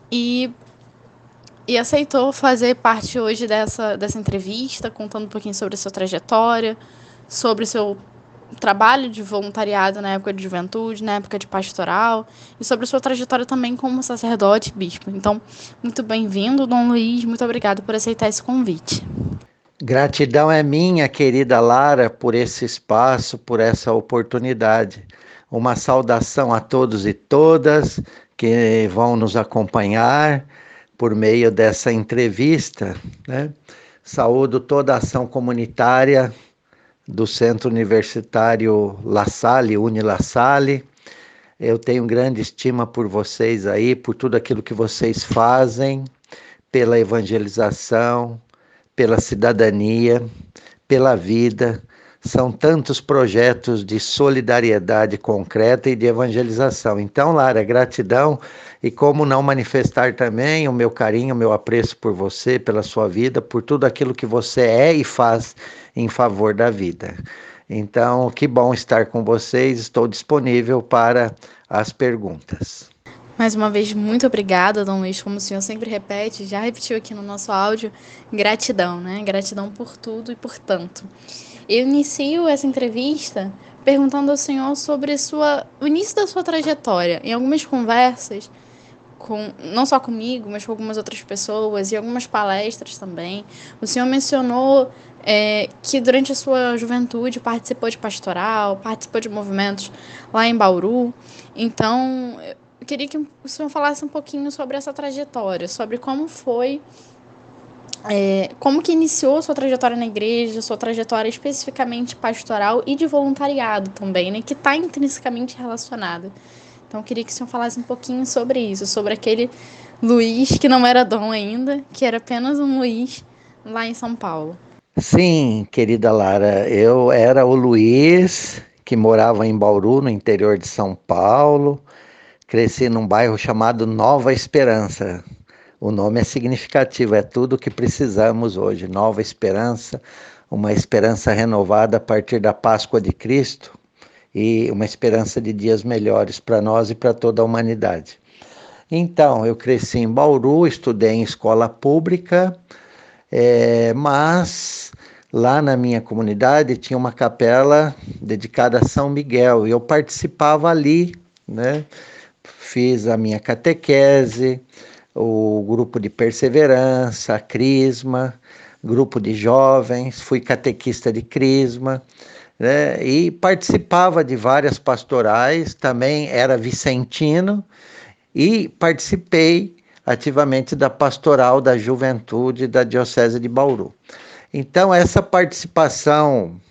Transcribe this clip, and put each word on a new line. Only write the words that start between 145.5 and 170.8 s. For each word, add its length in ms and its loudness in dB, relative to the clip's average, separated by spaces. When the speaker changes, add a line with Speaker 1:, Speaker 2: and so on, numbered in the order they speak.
Speaker 2:
dias 320 0
melhores 560 0
pra 220 0
nós 300 0
e 40 -4
pra 200 0
toda 260 0
a 40 4
humanidade. 760 -4
Então, 520 2
eu 120 0
cresci 420 -2
em 100 0
Bauru, 600 4
estudei 460 0
em 100 0
escola 440 2
pública, 880 0
é, 640 4
mas 960 0
lá 280 4
na 160 2
minha 240 0
comunidade 800 0
tinha 180 -6
uma 160 -2
capela 840 4
dedicada 560 0
a 80 4
São 240 -2
Miguel 560 2
e 60 0
eu 80 2
participava 920 0
ali, 460 2
né? 360 -4
Fiz 640 -2
a 100 0
minha 220 -2
catequese, 1200 2
o 520 0
grupo 320 -2
de 100 -6
perseverança, 1300 2
a 40 -4
crisma, 920 0
grupo 360 0
de 140 -2
jovens, 880 2
fui 180 -2
catequista 720 -4